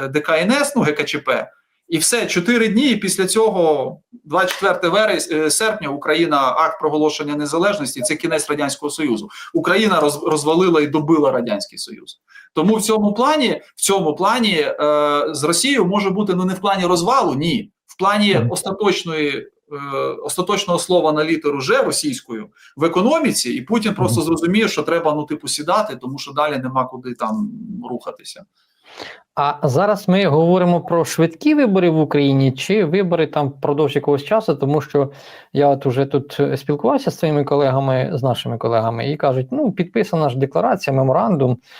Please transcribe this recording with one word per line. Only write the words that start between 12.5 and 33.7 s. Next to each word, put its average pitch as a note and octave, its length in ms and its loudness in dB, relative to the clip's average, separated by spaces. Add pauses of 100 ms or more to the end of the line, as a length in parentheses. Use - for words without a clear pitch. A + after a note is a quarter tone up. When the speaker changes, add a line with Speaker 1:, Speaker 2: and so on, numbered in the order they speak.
Speaker 1:
Тому F#3 220 2
в A3 60 -2
цьому G#3+ 320 2
плані, B3 480 0 (140)
в - 60 -10
цьому F3+ 340 0
плані, G#3 380 0
е, C#3+ 220 0 (560)
з C#3 120 -4
Росією G3 420 0
може G3 240 0
бути, F#3+ 260 -2
ну, F#3 100 0
не F#3 80 -2
в - 60 -8
плані F#3+ 260 0
розвалу, F3+ 480 2
ні, D#3+ 380 -4 (160)
в - 100 -20
плані G3+ 380 2
Speaker 2:
Мгм. A#2+ 160 2
Speaker 1:
остаточної, F3 800 -2
е, C#3 680 -10 (260)
остаточного F3+ 560 -2
слова E3 320 2
на D3+ 140 0
літеру D3 360 -2
"Ж" A3 220 2
російською B2+ 640 -6 (300)
в C#3 60 0
економіці, G3+ 680 2
і A#2+ 120 -4
Путін G#3+ 320 -2
просто A2+ 260 0
Speaker 2:
Мгм. D#3 80 -2
Speaker 1:
зрозуміє, E3+ 400 2
що - 160 -2
треба, D#3+ 300 0
ну, D3+ 100 -4
типу, D3 240 -8
сідати, E3 480 -2
тому B2+ 220 -10
що C#3+ 140 -12
далі D3 260 -2
нема B2+ 280 -2
куди B2+ 280 -12
там G#2+ 380 -4 (380)
рухатися. - 540 -12 (920)
Speaker 2:
А D3 180 0 (100)
зараз F#3+ 460 2
ми F#3+ 160 4
говоримо F3 560 4
про E3+ 240 0
швидкі E3 500 0
вибори F#3+ 340 4
в D#3+ 100 4
Україні C#3 520 4
чи F#3 340 0
вибори E3+ 420 0
там D3 220 -2
впродовж C#3+ 460 0